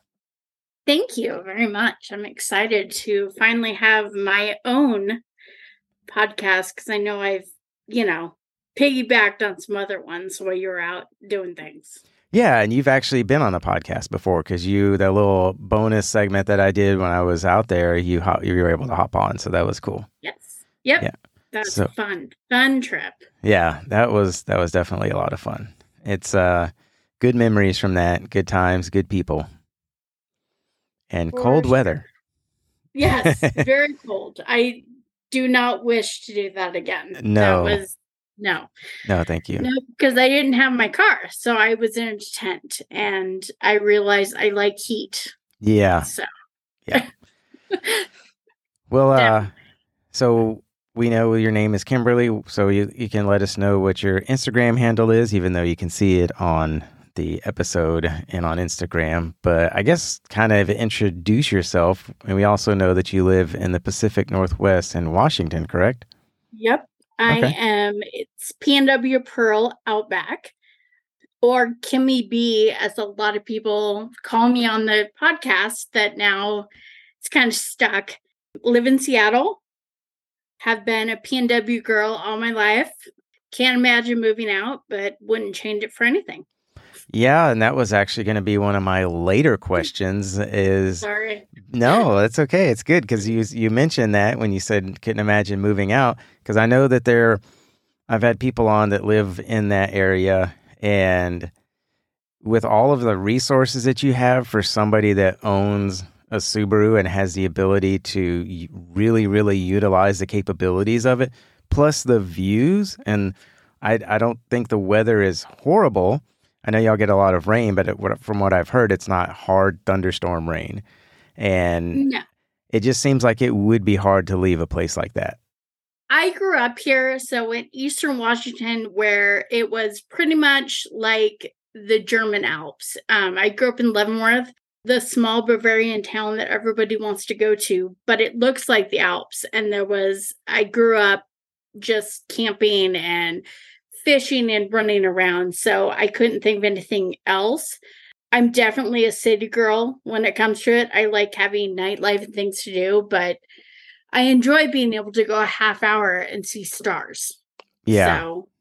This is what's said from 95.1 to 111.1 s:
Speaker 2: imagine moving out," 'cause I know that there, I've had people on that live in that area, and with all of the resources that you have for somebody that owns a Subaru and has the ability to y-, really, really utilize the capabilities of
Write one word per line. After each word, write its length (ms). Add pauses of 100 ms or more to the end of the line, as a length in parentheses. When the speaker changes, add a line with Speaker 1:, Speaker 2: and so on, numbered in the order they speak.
Speaker 2:
imagine 420
moving 300
out," 260 (280)
'cause 120
I 80
know 220
that 180
there, 340 (680)
I've 140
had 160
people 300
on 200
that 140
live 420
in 240
that 240
area, 640 (260)
and 680 (920)
with 240
all 280
of 80
the 160
resources 640
that 180
you 120
have 340
for 160
somebody 500
that 300
owns 600 (280)
a 60
Subaru 600
and 100
has 280
the 100
ability 540
to 500
y-, 220
really, 560
really 300
utilize 640
the 60
capabilities 800
of 160